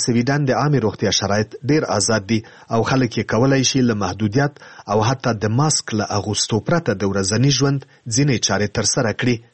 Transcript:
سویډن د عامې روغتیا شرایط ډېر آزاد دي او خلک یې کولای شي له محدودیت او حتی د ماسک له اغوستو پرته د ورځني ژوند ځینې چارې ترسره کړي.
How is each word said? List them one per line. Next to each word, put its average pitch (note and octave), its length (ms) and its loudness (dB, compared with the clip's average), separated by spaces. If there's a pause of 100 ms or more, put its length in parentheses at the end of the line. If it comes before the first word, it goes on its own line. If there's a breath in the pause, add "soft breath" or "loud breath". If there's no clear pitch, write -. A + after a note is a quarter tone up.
سویډن C3+ 460 0
د A#2+ 100 2
عامې C#3+ 260 2
روغتیا G2+ 320 0
شرایط G#2 320 0 (200)
ډېر D3 140 2 (140)
آزاد G#2+ 340 0
دي A2 80 2 (340 loud breath)
او A#2 60 2 (120)
خلک C3 260 0
یې A2 160 -4
کولای C3 380 2
شي C3 180 2
له A2 140 0
محدودیت G#2 540 -2 (360 loud breath)
او G#2+ 160 2
حتی B2+ 240 -2 (100)
د G#2+ 160 0
ماسک D3 400 0
له G#2 180 -4
اغوستو G#2 420 -2 (120)
پرته E3 260 0
د G2 140 -4
ورځني G#2+ 480 2
ژوند C#3 260 0 (300 soft breath)
ځینې C#3 220 2 (100)
چارې G2+ 200 0 (120)
ترسره G#2+ 340 0
کړي. A#2+ 240 0 (160)